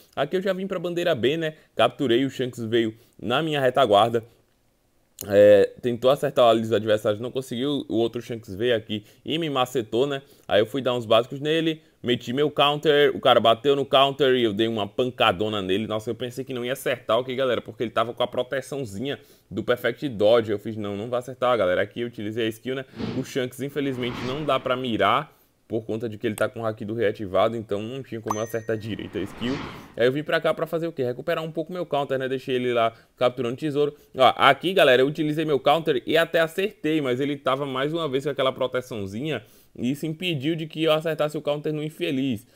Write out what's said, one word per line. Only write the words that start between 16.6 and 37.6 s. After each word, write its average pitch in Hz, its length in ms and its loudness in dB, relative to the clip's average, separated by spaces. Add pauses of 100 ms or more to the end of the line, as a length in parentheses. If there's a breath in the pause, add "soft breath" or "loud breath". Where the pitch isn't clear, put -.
ia 123 80 -4
acertar, 123 460 -2
ok, 127 180 -4
galera? 120 240 0
Porque - 220 -10
ele 113 80 -2
tava 113 240 -2
com - 80 -4
a 120 40 0
proteçãozinha 127 920 -6 (320 loud breath)
do 95 120 -6
Perfect 123 460 -2
Dodge. 110 440 4
Eu 104 60 -2
fiz, 110 160 -10
não, 101 220 -6
não 113 140 -8
vai 120 80 -2
acertar, 123 400 -2
galera. 90 240 2
Aqui 104 180 -8
eu 120 60 -4
utilizei 113 400 -4
a - 20 0
skill, 120 280 -6
né? 131 100 -10 (320 loud breath)
O 131 40 -2
Shanks, 127 380 -6
infelizmente, 127 560 -4 (100)
não 139 160 -4
dá 135 160 0
pra 127 160 -2
mirar 120 640 0 (300 soft breath)
por 113 160 -4
conta 113 240 -6
de 107 100 -12
que - 80 -4
ele 107 80 -2
tá 107 140 0
com 113 140 -12
o 113 40 -4
haki 110 180 -6
do 107 100 -8
reativado, 107 640 0
então 104 240 -4
não 127 220 -10
tinha 113 180 -12
como 107 160 -6
eu 107 60 -4
acertar 113 340 -4
direito 101 420 -8
a - 20 -2
skill. 117 340 -6 (420 loud breath)
Aí 117 80 2
eu 127 60 4
vim 147 140 -2
pra 165 160 0
cá 160 120 2
pra 160 140 -6
fazer 165 220 -4
o 165 40 -8
quê? 131 120 -4
Recuperar 151 400 -4
um 160 80 -8
pouco 165 200 -6
meu 180 140 -6
counter, 139 320 -2
né? 131 100 -4
Deixei 131 280 -2
ele 123 160 0
lá 113 200 2 (240 loud breath)
capturando 127 380 0
tesouro. 143 400 -2 (220 loud breath)
Ó, 123 200 6
aqui, 151 360 4
galera, 139 300 6
eu 135 40 4
utilizei 151 380 -2
meu 147 160 0
counter 147 440 2
e 151 120 0
até 165 240 2
acertei, 160 600 -2
mas 127 200 -2
ele 143 160 -2
tava 135 300 -2